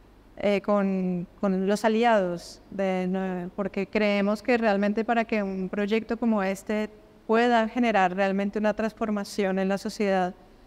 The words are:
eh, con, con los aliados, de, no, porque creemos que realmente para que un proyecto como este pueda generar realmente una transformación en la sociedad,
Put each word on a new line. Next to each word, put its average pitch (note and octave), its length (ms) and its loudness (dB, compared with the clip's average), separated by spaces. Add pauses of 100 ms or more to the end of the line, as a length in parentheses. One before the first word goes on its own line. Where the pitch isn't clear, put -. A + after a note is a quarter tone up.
(360)
eh, G3+ 240 2
con, F#3+ 680 0 (140)
con F#3+ 260 0
los G3+ 180 2
aliados, A3 760 2 (100)
de, F#3 380 -2
no, F#3 480 -4
porque G3 300 -4
creemos G#3 560 0
que A#3+ 160 2
realmente G#3 460 0
para A#3 200 0
que A3 180 -2
un F#3+ 260 -4
proyecto G#3+ 480 -2
como A3 260 0
este G#3+ 480 -4 (360)
pueda A3+ 420 4
generar G#3 460 2
realmente G3 440 0
una G#3 160 0
transformación G#3 840 -2
en F#3+ 100 0
la G3 100 0
sociedad, F#3+ 560 -2 (320)